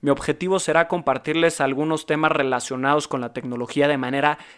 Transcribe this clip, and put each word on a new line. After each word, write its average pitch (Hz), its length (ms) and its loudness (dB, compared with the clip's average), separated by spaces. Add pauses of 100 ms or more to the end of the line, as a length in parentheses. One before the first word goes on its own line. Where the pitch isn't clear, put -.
mi 143 100 0
objetivo 175 500 0
será 165 280 2
compartirles 160 720 0
algunos 147 460 0
temas 151 260 0
relacionados 135 720 0
con 135 140 -4
la 120 140 -8
tecnología 123 520 -2
de 147 120 2
manera 139 400 0 (200)